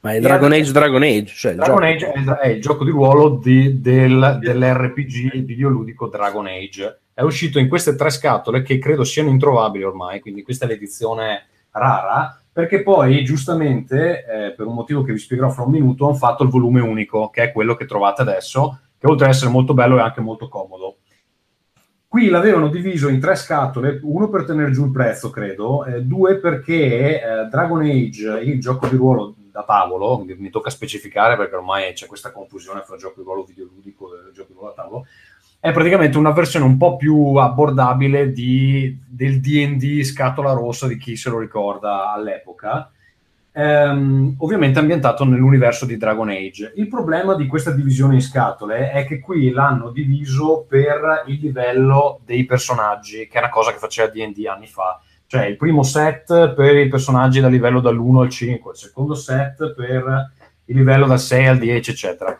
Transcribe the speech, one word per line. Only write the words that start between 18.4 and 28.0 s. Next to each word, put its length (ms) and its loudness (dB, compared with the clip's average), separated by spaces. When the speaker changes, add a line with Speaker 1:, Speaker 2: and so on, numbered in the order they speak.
Speaker 2:
che 80 -10
oltre 220 6
ad 60 6
essere 180 2
molto 240 2
bello 240 4
è 20 4
anche 200 -2
molto 260 -8
comodo. 480 -12
Qui 200 4
l'avevano 420 4
diviso 380 -2
in 120 2
tre 160 0
scatole, 680 -4
uno 280 -2
per 160 -2
tenere 260 -2
giù 140 0
il 60 -2
prezzo, 380 -2
credo, 560 -6
eh, 160 -6
due 380 0
perché, 840 0
eh, 300 -4
Dragon 300 -2
Age, 580 -2